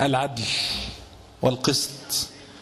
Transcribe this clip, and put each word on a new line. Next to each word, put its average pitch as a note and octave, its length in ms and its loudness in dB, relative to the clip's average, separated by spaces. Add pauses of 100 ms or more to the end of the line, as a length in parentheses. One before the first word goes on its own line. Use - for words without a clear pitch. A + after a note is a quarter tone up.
العدل C3+ 420 2 (1000)
والقسط، - 880 2 (340)